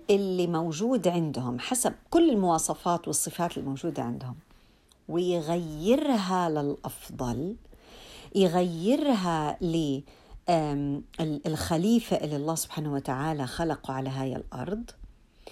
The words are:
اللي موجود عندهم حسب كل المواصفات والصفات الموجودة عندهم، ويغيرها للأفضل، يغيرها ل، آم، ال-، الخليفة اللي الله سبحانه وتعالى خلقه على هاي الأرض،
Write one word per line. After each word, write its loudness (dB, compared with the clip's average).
اللي 2
موجود 0
عندهم 0
حسب -2
كل 6
المواصفات 2
والصفات -2
الموجودة -4
عندهم، -6
ويغيرها 2
للأفضل، -4
يغيرها 2
ل، 2
آم، 0
ال-، -4
الخليفة 2
اللي -2
الله -2
سبحانه -4
وتعالى -2
خلقه -4
على -4
هاي -4
الأرض، -8